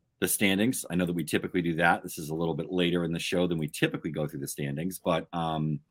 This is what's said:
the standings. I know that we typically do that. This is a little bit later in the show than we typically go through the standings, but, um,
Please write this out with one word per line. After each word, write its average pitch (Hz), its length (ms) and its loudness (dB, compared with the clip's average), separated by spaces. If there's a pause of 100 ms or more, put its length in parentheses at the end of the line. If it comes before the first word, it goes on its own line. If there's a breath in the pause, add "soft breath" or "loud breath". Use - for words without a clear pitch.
(180)
the 92 100 2
standings. 104 600 2
I 87 60 -2
know 90 100 2
that 85 80 -2
we 85 100 -2
typically 92 380 0
do 82 140 2
that. 87 260 4
This 90 160 -10
is 78 100 -8
a 78 60 -4
little 82 200 0
bit 80 160 -4
later 87 340 2
in 82 80 -2
the 82 60 -2
show 90 280 0
than 85 100 -2
we 76 120 -2
typically 82 420 -2
go 76 160 -2
through 73 140 -10
the 69 80 -6
standings, 76 500 -6
but, 85 340 0
um, 80 480 -2 (100)